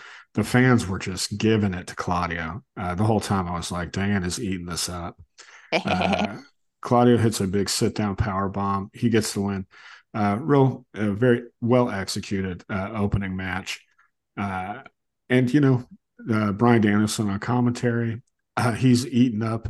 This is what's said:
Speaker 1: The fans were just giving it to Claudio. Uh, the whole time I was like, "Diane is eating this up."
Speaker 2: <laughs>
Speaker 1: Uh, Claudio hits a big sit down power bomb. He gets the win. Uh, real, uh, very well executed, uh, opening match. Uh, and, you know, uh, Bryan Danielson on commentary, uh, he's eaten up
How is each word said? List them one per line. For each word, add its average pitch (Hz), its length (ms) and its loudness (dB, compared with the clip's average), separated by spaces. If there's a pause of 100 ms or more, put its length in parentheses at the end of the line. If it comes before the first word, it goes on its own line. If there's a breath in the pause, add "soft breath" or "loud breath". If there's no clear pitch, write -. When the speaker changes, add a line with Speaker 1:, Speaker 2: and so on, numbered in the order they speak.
(340 loud breath)
Speaker 1:
The 104 120 0
fans 123 420 4
were 92 120 -4
just 92 380 -6
giving 104 360 2
it 90 140 -10
to - 80 -14
Claudio. 85 680 -4 (140)
Uh, 85 180 -6
the 104 80 0
whole 110 160 2
time 95 300 -2
I 87 80 -4
was 82 120 -8
like, 87 220 -6
"Diane 98 320 -2
is 90 160 -4
eating 92 260 -6
this 87 220 -6
up." 87 320 -10 (520 loud breath)
Speaker 2:
<laughs> 170 140 0
Speaker 1:
Uh, - 520 -2 (440)
Claudio 120 360 6
hits 104 240 2
a 98 60 0
big 95 220 -2
sit - 260 -2
down 104 200 -2
power 98 320 -2
bomb. 98 460 -4
He 117 160 0
gets 110 240 2
the 101 80 -2
win. 98 240 -4 (480 loud breath)
Uh, 104 260 0
real, 139 460 2 (100)
uh, 104 160 -2
very 120 320 2 (160)
well 123 300 4
executed, 95 800 -6
uh, 98 240 -4
opening 101 420 -2
match. 92 460 -8 (560)
Uh, 101 440 -6 (480)
and, 123 240 2
you 147 80 4
know, 131 240 4 (440)
uh, 107 220 0
Bryan 117 300 4
Danielson 107 480 2
on 98 100 -4
commentary, 120 840 -2 (360)
uh, 113 160 0
he's 123 340 4
eaten 117 340 2
up 113 280 -4